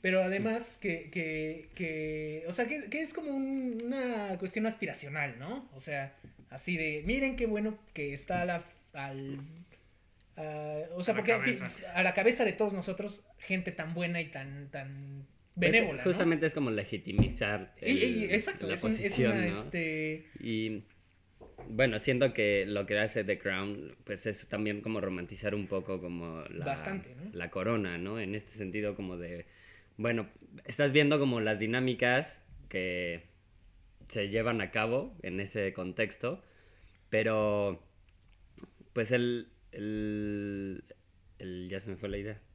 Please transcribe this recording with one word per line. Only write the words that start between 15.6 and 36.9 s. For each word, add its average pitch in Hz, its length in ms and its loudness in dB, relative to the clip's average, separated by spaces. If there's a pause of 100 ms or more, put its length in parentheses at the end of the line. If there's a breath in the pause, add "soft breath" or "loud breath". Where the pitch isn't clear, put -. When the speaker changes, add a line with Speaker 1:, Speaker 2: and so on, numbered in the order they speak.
Speaker 1:
benévola, 220 280 4
¿no? - 40 -6
Speaker 3:
justamente 170 440 4
es 151 80 0
como 135 160 2
legitimizar 104 1080 2
Speaker 1:
Y, 226 120 0
y, 247 340 4
Speaker 3:
el, - 80 2
Speaker 1:
exacto, 285 340 0
Speaker 3:
la - 60 0
Speaker 1:
es - 100 -4
un, 220 80 4
es 220 60 4
Speaker 3:
posición, 127 400 4
Speaker 1:
una, 110 80 2
Speaker 3:
¿no? 101 160 0
Speaker 1:
este 156 640 -2 (140)
Speaker 3:
Y, 110 440 -2 (840)
bueno, 113 300 4
siento 127 340 4
que 101 320 6
lo 101 220 0
que 104 100 2
hace 107 260 2
The 95 140 2
Crown, 98 680 -2
pues, 101 220 -6
es 107 220 -4
también 104 340 0
como 110 180 -2
romantizar 95 540 -2
un 104 140 -2
poco 95 340 -2
como 85 480 -6
la - 160 -4
Speaker 1:
Bastante, 156 480 -4
¿no? 156 200 -12
Speaker 3:
la 87 180 -4
corona, 95 480 0
¿no? 101 200 -4
En 98 140 -4
este 107 200 -8
sentido 104 420 -2
como 92 220 -6
de, 87 280 -8 (520 loud breath)
bueno, 113 300 0 (380)
estás 143 280 2
viendo 147 260 8
como 127 220 4
las 107 180 2
dinámicas 123 840 2 (280)
que 90 520 -2 (840)
se 101 220 -2
llevan 113 300 2
a 95 120 -2
cabo 117 500 0
en 92 180 -4
ese 98 340 -2
contexto, 101 680 -2 (680 soft breath)